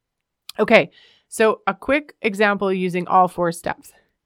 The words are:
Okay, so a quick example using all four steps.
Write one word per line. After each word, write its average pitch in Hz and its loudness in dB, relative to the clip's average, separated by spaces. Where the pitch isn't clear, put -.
Okay, 208 4
so - 0
a 196 -2
quick 294 -4
example 202 -2
using 185 -4
all 185 4
four 175 -4
steps. - -10